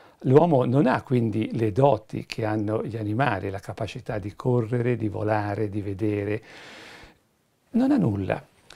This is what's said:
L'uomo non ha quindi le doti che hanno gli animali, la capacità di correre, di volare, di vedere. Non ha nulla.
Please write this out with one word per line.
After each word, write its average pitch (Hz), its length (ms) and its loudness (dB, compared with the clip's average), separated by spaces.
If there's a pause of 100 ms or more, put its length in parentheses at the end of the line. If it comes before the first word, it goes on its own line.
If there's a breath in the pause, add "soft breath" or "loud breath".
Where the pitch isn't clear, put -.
(260 soft breath)
L'uomo 139 380 6
non 139 220 4
ha 240 160 0
quindi 113 540 0
le 110 160 0
doti 123 540 0
che - 180 -6
hanno 107 400 -2
gli 107 120 -8
animali, 107 540 -2
la 95 80 -10
capacità 110 600 -8
di 98 160 -10
correre, 123 580 0
di 107 140 -2
volare, 104 600 -2
di 101 140 -6
vedere. 104 580 -2 (1300 loud breath)
Non 262 200 2
ha 294 60 4
nulla. 101 440 0 (360 loud breath)